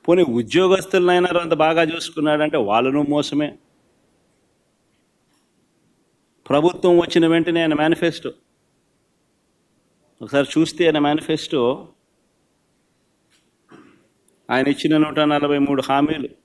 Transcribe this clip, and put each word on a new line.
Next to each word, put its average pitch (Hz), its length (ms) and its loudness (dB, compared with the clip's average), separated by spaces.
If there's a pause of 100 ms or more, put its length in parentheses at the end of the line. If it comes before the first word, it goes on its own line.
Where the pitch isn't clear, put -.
పోనీ 175 220 2 (100)
ఉద్యోగస్తులనైనా 180 960 0 (100)
అంత 165 140 -2
బాగా 160 300 2
చూసుకున్నాడంటే 156 760 -2
వాళ్ళను 123 520 0
మోసమే. 147 400 -2 (3000)
ప్రభుత్వం 175 520 2
వచ్చిన 170 300 2
వెంటనే 165 340 2
ఆయన 160 120 0
మేనిఫెస్టో 160 580 -2 (1900)
ఒకసారి 139 300 -2
చూస్తే, 160 340 -2
ఆయన 151 140 2
మేనిఫెస్టో, 147 640 -2 (3000)
ఆయన 131 180 0
ఇచ్చిన 151 300 0
నూట 151 280 0
నలభై 147 320 0
మూడు 139 240 0
హామీలు 139 480 -2 (160)